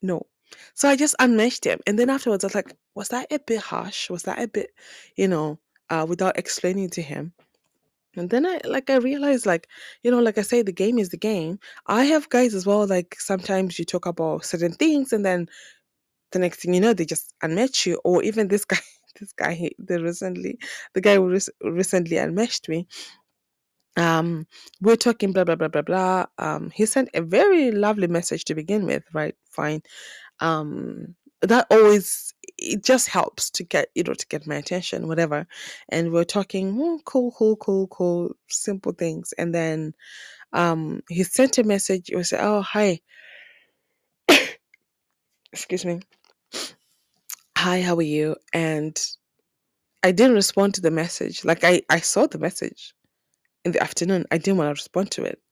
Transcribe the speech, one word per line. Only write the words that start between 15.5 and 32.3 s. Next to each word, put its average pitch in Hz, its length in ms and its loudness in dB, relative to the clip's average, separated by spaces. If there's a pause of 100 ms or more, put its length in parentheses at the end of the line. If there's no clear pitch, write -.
the 185 80 -2
next 180 220 -2
thing 175 120 0
you 180 80 4
know, 226 120 4
they 175 120 -2
just - 280 -8 (100)
unmatch 196 420 0
you. 175 200 -2
Or 180 180 4
even 214 240 0
this 202 180 0
<laughs> - 80 -4
guy, 185 60 0 (400)
this 202 140 -18
guy, 151 200 -4
he, 170 260 -6
the 180 220 -4
recently, 180 580 -6 (340)
the 190 80 -2
guy 202 140 8
who 185 160 4
rec-, 190 120 2 (200)
recently 170 540 0
unmatched 175 520 -2
me, 165 180 -6 (1120)
um, 165 500 0 (340)
we're 226 160 6
talking 226 360 2
blah, 185 120 4
blah, 170 100 2
blah, 160 140 -2
blah, 151 120 0
blah. 185 440 0 (120)
Um, 156 340 -6
he 214 140 2
sent 254 280 0
a - 80 0
very 262 500 4
lovely 208 360 2
message 170 380 -2
to 160 100 -4
begin 185 300 -2
with, - 180 -4 (100)
right? 156 220 -4 (160)
Fine. 151 320 -4 (580)
Um, 156 720 -4 (260)
that 226 300 4
always, 208 640 6 (240)